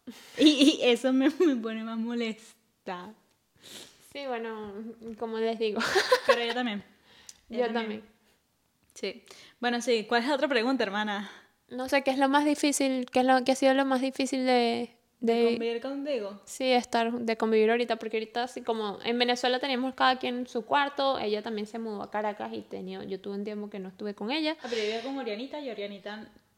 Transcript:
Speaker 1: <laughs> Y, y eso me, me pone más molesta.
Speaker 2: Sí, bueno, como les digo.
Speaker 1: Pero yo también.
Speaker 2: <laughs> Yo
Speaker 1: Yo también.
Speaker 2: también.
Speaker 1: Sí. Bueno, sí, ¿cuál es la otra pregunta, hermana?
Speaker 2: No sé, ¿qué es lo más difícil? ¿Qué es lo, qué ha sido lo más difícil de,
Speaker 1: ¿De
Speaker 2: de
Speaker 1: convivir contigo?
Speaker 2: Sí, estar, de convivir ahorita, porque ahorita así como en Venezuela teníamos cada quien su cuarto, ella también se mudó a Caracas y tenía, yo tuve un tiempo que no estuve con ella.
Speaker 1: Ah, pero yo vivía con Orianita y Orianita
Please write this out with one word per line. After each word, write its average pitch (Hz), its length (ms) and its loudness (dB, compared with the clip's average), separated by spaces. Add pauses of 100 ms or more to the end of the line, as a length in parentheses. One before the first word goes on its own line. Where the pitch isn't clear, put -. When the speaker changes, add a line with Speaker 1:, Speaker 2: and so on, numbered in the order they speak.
Speaker 1:
<laughs> - 320 -18
Y, 294 120 8
y 285 340 6
eso 240 300 4
me, 269 160 4
me 302 260 4
pone 220 280 -6
más 226 140 -8
molesta. 220 1160 -8 (1000)
Speaker 2:
Sí, 285 140 -10
bueno, 220 480 -6 (460)
como 226 180 -6
les 226 220 0
digo. 220 200 0 (460)
Speaker 1:
Pero 240 180 4
yo 233 120 -2
también. 226 280 -4 (340)
Speaker 2:
<laughs> - 320 -20
Yo 226 100 -10
Speaker 1:
Yo 247 60 2
también. 226 180 -2
Speaker 2:
también. 214 200 -8 (920)
Speaker 1:
Sí. 196 280 -8 (360)
Bueno, 240 220 0
sí, 226 280 2
¿cuál 233 140 4
es 254 60 -2
la 302 60 2
otra 285 120 2
pregunta, 247 360 2
hermana? 202 460 -2 (380)
Speaker 2:
No 254 220 -6
sé, 277 140 4
¿qué 269 80 0
es 262 60 -2
lo 277 100 4
más 285 180 4
difícil? 277 680 2
¿Qué 254 80 2
es 254 60 4
lo, 262 180 6
qué 262 80 4
ha 254 40 2
sido 262 200 6
lo 269 100 4
más 262 160 2
difícil 262 460 0
de, 240 480 2 (240)
Speaker 1:
¿De 233 160 2
Speaker 2:
de 233 160 4
Speaker 1:
convivir 233 300 -2
contigo? 262 640 -6
Speaker 2:
Sí, 262 260 -2
estar, 233 400 2
de 226 260 -2
convivir 220 320 4
ahorita, 233 280 2
porque 226 200 -6
ahorita 220 260 -4
así 247 200 -10
como 220 400 -2
en 240 160 0
Venezuela 247 400 2
teníamos 262 340 -2
cada 254 240 2
quien 247 300 -4
su 226 180 -6
cuarto, 277 540 0
ella 208 240 -2
también 214 240 -6
se 233 100 -12
mudó 214 240 -8
a - 80 -10
Caracas 214 440 -4
y 214 80 -8
tenía, 190 420 -12
yo 190 180 -8
tuve 202 140 -8
un 202 80 -6
tiempo 208 260 -8
que 208 100 -12
no 190 100 -10
estuve 202 260 -10
con 208 160 -6
ella. 311 280 -2
Speaker 1:
Ah, 247 100 -12
pero 233 80 -4
yo 220 60 0
vivía 226 200 -2
con 269 160 -6
Orianita 247 400 -8
y 277 100 -8
Orianita 202 580 -10 (300)